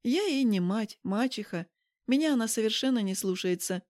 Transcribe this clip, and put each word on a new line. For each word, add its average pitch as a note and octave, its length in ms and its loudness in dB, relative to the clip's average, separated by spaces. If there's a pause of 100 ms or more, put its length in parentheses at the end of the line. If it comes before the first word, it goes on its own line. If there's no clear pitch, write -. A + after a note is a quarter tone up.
Я D4 220 0
ей C#4 200 2
не G#3 160 4
мать, G3+ 420 -2
мачеха. G#3 640 -4 (400)
Меня D4 280 2
она A3+ 140 0
совершенно A#3 500 0
не G3 160 0
слушается. F#3 760 -2